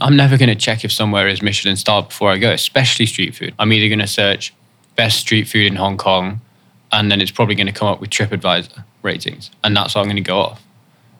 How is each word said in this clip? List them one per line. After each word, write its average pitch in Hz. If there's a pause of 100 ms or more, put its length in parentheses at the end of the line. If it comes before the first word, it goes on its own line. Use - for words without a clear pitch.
I'm 143
never 139
gonna 123
check 110
if 104
somewhere 101
is 95
Michelin 101
star 101
before -
I 95
go, 113
especially -
street -
food. -
I'm 107
either 107
gonna 104
search 101 (440)
best 113
street 107
food 107
in 98
Hong 98
Kong, 98 (500)
and 107
then 101
it's 92
probably 107
gonna 98
come 107
up 101
with 101
TripAdvisor 92 (200)
ratings. - (120)
And 107
that's -
what 107
I'm 101
gonna 101
go 92
off. - (580)